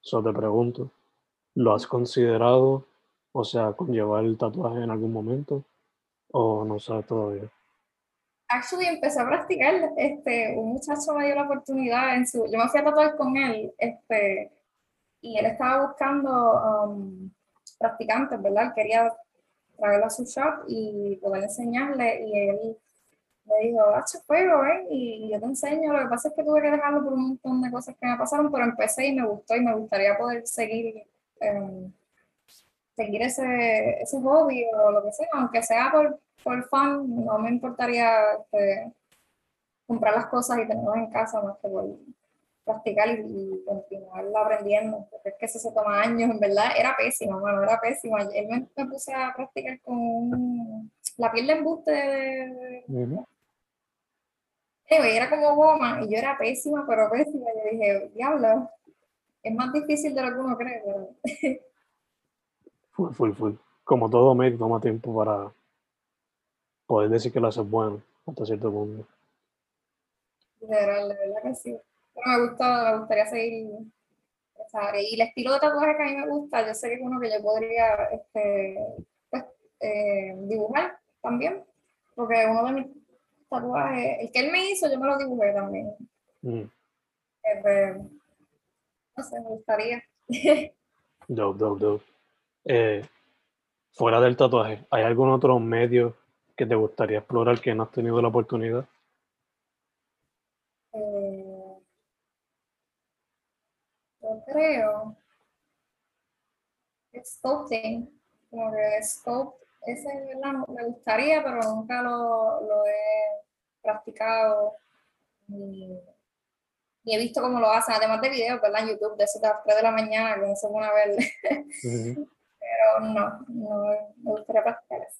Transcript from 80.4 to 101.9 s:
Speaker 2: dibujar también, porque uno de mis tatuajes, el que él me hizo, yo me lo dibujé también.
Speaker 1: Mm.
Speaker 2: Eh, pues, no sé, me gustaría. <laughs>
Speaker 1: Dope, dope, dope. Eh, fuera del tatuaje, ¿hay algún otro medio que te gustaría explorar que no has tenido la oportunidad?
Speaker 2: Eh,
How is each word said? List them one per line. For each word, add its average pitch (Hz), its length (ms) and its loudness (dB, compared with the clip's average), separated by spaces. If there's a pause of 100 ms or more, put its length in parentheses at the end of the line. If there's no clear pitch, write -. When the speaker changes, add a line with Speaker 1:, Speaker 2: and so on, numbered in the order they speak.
Speaker 2:
dibujar 220 560 -2 (240)
también, 277 420 -2 (500)
porque 226 320 2
uno 226 200 2
de 262 60 -2
mis 269 140 -4 (600)
tatuajes, 247 720 -2
el 233 120 -8
que 247 80 0
él 294 120 0
me 381 180 0
hizo, 359 220 0
yo 262 80 -2
me 269 60 0
lo 277 120 2
dibujé 247 340 0
también. 202 420 -6 (480)
Speaker 1:
Mm. 117 180 -6 (840)
Speaker 2:
Eh, 208 180 0
pues, 196 340 2 (1200)
no 269 80 -10
sé, 233 160 -10
me 226 80 -14
gustaría. 220 540 -4 (260)
<laughs> 294 460 2 (540)
Speaker 1:
Dope, 104 300 -2
dope, 104 260 0
dope. 104 200 2 (600)
Eh, 110 400 2 (880)
fuera 117 280 4
del 123 160 6
tatuaje, 113 540 4
¿hay 117 120 2
algún 120 280 4
otro 131 280 6
medio 117 560 4 (420)
que 131 100 0
te 113 100 2
gustaría 107 420 0
explorar 117 420 2
que 120 140 0
no 110 100 0
has - 60 -12
tenido 117 320 0
la 120 60 4
oportunidad? 117 560 0 (2000)
Speaker 2:
Eh, 190 840 -10 (2500)